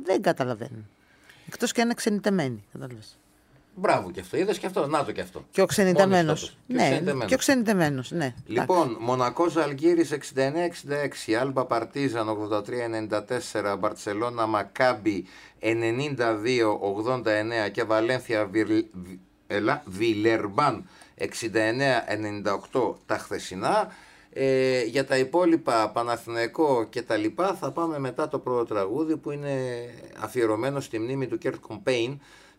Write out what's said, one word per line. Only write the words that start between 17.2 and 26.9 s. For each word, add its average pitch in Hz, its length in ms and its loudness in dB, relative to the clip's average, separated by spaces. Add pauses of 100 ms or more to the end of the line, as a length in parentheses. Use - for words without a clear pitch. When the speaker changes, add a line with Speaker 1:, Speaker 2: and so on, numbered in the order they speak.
Speaker 2:
εννέα 107 380 0
και 113 140 -2
Βαλένθια 110 600 0
Βιρ-, 98 220 2 (260)
Βι-, 92 260 -14 (280)
έλα, 110 380 0
Βιλερμπάν 107 1040 0 (260)
εξήντα 110 440 -4
εννέα 120 520 2
ενενήντα 104 420 -2
οκτώ 101 520 -2
τα 107 120 -2
χθεσινά. 104 760 -2 (420)
Ε, 131 500 2
για 127 220 0
τα 135 120 2
υπόλοιπα, 131 720 2
Παναθηναϊκό 117 1000 0
και 123 120 -8